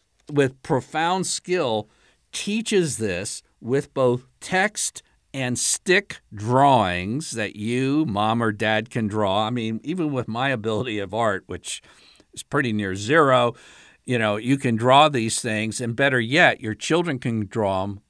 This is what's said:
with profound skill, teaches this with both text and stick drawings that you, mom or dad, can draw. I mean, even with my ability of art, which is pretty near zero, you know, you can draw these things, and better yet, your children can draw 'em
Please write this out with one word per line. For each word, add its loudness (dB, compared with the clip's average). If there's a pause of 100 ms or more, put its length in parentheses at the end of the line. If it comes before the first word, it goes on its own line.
(320)
with 0
profound -2
skill, -2 (440)
teaches -2
this -6 (180)
with -2
both 0 (140)
text -4 (300)
and -4
stick 0 (120)
drawings 2
that -6
you, 0
mom 0
or 2
dad, 0
can -2
draw. 0
I -2
mean, -4
even -4
with -4
my -2
ability -2
of -8
art, -2
which -10 (500)
is -16
pretty -2
near -2
zero, 4 (500)
you -2
know, 0
you 0
can 0
draw 8
these -2
things, -4
and -6
better 2
yet, 2
your -4
children -2
can -2
draw 0
'em -8